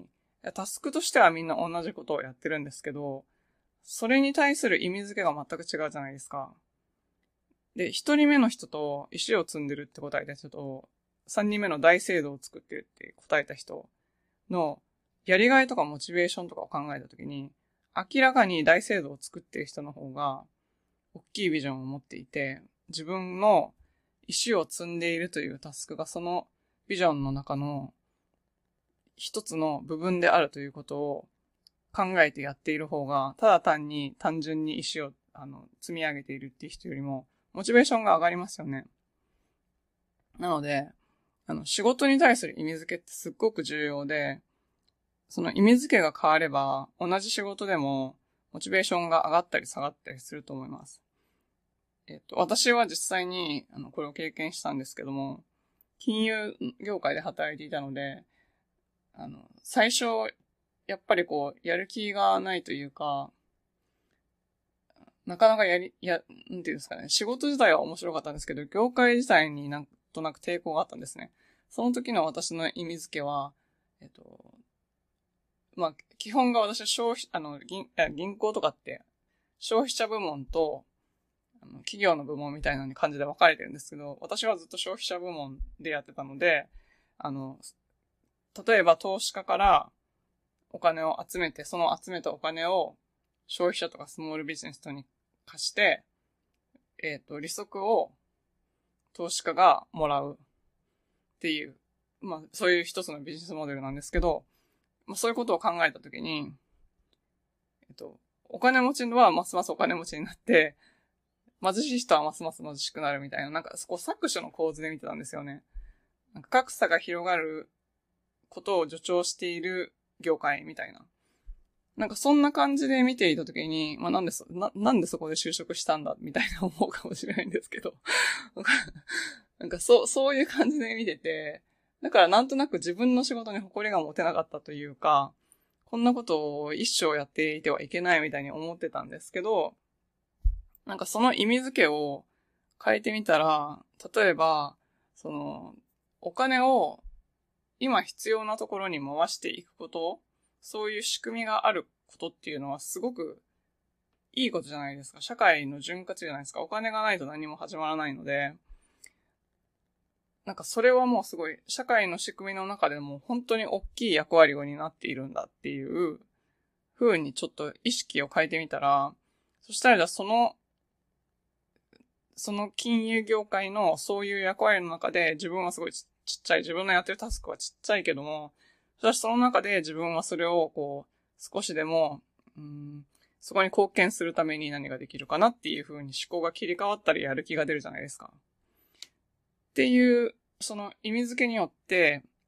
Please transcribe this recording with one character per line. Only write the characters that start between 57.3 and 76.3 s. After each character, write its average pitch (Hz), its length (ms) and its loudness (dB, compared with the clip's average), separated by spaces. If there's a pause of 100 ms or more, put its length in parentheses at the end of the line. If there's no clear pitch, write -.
い - 40 -12
て 151 60 -14
い 147 60 -16
た 147 100 -4
の 139 120 -8
で、 139 320 -8 (920)
あ - 120 -16
の、 - 220 -20 (140)
最 233 280 4
初、 240 140 2 (840)
や 98 100 -6
っ - 100 -20
ぱ - 100 4
り 175 80 4
こ 147 320 -4
う、 - 100 -18
や 170 100 0
る 190 100 -6
気 208 260 -6
が 196 260 4
な 190 160 -2
い 170 80 -4
と - 100 -10
い 143 120 -6
う 139 60 -12
か、 143 420 -6 (1900)
な 180 100 -8
か 220 120 6
な 220 80 6
か 214 80 4
や 175 140 4
り、 185 220 -6
や、 175 220 -2 (260)
な 180 100 -8
ん 170 40 -10
て 165 80 -6
い - 40 -4
う - 20 -6
ん - 20 -14
で - 20 -14
す - 80 -16
か - 80 -10
ね、 - 120 -12
仕 - 160 0
事 262 240 -2
自 277 100 -2
体 214 140 8
は 156 80 6
面 - 160 -6
白 175 160 -6
か 156 80 -4
っ - 20 -6
た 151 80 -8
ん 147 40 -10
で 147 60 -12
す - 60 -14
け 156 80 -8
ど、 147 100 -8
業 220 280 2
界 240 240 4
自 247 100 0
体 156 240 6
に 143 180 -8
な 143 120 -6
ん 139 80 -16 (240)
と 160 100 -8
な 156 100 -4
く - 60 -20
抵 175 240 -4
抗 160 120 -6
が 156 80 2
あ - 20 -2
っ - 40 -2
た - 60 -18
ん - 60 -14
で - 60 -14
す - 120 -16
ね。 - 140 -18 (360)
そ - 140 -6
の 247 100 2
時 247 200 -4
の 175 120 4
私 165 300 -4
の 165 160 -2
意 175 140 -8
味 165 140 -8
付 - 200 -10
け 143 40 -4
は、 143 300 -4 (480)
え - 60 -20
っ - 40 -20
と、 - 440 -20 (1200)
ま 175 120 0
あ、 151 60 -8 (240)
基 208 140 -10